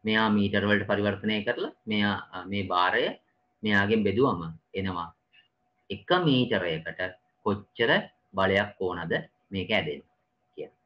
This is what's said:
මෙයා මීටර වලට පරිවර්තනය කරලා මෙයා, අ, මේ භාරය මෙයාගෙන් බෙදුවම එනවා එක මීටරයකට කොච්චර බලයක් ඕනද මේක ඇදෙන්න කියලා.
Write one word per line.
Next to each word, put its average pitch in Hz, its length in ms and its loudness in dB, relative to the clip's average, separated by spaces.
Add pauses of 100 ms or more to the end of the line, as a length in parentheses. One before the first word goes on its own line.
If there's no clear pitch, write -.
මෙයා 110 260 2
මීටර 101 360 2
වලට 101 220 2
පරිවර්තනය 101 560 0
කරලා 156 280 -4 (100)
මෙයා, 104 340 0 (120)
අ, 90 180 -12
මේ 98 180 -4
භාරය 92 420 2 (580)
මෙයාගෙන් 104 400 4
බෙදුවම 101 380 2 (280)
එනවා 92 380 -4 (840)
එක 98 200 -12 (100)
මීටරයකට 92 800 0 (440)
කොච්චර 107 460 -2 (380)
බලයක් 98 480 0
ඕනද 87 360 -4 (340)
මේක 95 240 -6
ඇදෙන්න 80 320 -4 (540)
කියලා. - 160 -14 (120)